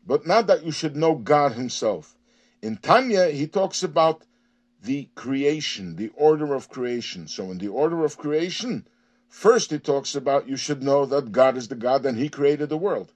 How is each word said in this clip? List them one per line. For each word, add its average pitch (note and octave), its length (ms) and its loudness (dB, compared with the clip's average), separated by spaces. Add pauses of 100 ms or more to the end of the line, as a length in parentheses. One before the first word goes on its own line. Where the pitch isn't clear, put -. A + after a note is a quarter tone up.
but D3+ 200 0
not G3+ 200 4
that E3 180 2
you D#3+ 60 -4
should D3 240 -6
know D#3+ 200 2
God C#3+ 380 2
himself. A2+ 640 -4 (440)
In A2 160 -6
Tanya, G#3 520 4
he D3+ 180 -2
talks F#3+ 360 -2
about D#3+ 420 2 (580)
the C3+ 320 -4
creation, C3+ 840 -4
the G#2 180 -6
order D3+ 400 4
of B2+ 140 -6
creation. A#2+ 580 -6
So F#2+ 240 -10
in F#2 80 -10
the G2+ 100 -6
order D#3 360 0
of D3+ 140 -4
creation, E3 680 -4 (420)
first - 420 2
he D3+ 80 -4
talks C#3 360 -2
about C#3 340 0
you C3+ 80 -4
should C3+ 260 -6
know C#3 240 4
that B2 260 -2
God B2+ 240 6
is A#2+ 120 -8
the C3+ 60 -8
God B2 300 0
and A#2+ 140 -2
he D3 100 -2
created C#3+ 400 0
the D#3 80 -4
world. D#3+ 400 -4